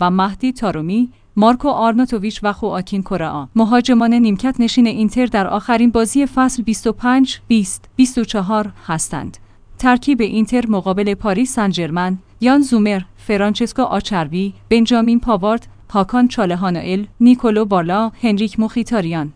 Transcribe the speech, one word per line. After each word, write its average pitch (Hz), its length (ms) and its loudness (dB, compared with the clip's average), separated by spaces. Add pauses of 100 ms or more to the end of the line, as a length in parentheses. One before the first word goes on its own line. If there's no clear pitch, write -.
و 180 100 2
مهدی 190 400 0
تارومی، 196 580 -2 (260)
مارکو 240 320 2
آرناتوویچ 226 760 0
و 208 100 -2
خواکین 190 500 -6
کورائا، 156 520 -6
مهاجمان 233 580 4
نیمکت 240 460 2
نشین 233 280 2
اینتر 220 380 0
در 202 220 -2
آخرین 226 440 2
بازی 240 340 2
فصل 254 380 0
بیست 226 240 -4
و 220 40 2
پنج 254 560 0
بیست، 214 380 -2 (100)
بیست 254 220 2
و 233 60 0
چهار 208 480 -4 (140)
هستند. 160 520 -6 (420)
ترکیب 247 420 2
اینتر 220 460 0
مقابل 202 460 -2
پاریس 208 400 -2
سن 202 180 0
ژرمن: 175 460 -4 (240)
یان 269 200 4
زومر، 208 400 0 (160)
فرانچسکو 208 640 -2
آچروی، 190 720 -4 (160)
بنجامین 233 500 2
پاوارد، 214 480 -2 (220)
هاکان 240 380 2
چالهانوئل، 185 760 -4 (140)
نیکولو 233 460 4
بالا، 196 460 0 (120)
هنریک 214 360 -2
موخیتاریان، 170 760 -4